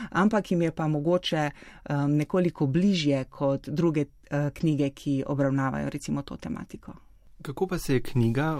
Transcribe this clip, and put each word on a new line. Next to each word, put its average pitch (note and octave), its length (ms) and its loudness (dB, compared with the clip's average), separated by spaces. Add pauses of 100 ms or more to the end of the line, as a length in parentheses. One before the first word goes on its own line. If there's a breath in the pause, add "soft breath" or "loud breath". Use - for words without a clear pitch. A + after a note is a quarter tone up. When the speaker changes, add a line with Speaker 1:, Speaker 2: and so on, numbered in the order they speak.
(100)
Speaker 1:
ampak G#3 400 2
jim E3+ 120 2
je E3 80 2
pa D#3+ 180 -4
mogoče, D#3 640 0 (340 loud breath)
em, C#3+ 320 0
nekoliko E3+ 500 0
bližje D3 580 2
kot C#3 440 -2
druge, D3+ 360 2 (260)
eh, C#3+ 200 0
knjige, C#3+ 400 0
ki C#3 360 -4
obravnavajo C#3 640 0
recimo C#3+ 320 -4
to - 140 -10
tematiko. - 560 -12 (500)
Speaker 2:
Kako E3 240 -2
pa F#3 120 -4
se - 160 0
je B2+ 80 2
knjiga C3 560 2